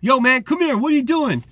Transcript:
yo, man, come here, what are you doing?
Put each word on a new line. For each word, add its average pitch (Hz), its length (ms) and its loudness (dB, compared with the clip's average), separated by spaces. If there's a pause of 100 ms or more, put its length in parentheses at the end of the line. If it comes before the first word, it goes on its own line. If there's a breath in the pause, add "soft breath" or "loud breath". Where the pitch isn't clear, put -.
yo, 254 200 2
man, 254 220 2
come 330 180 -2
here, 311 160 0
what 269 160 0
are 302 40 2
you 285 60 2
doing? 262 480 -2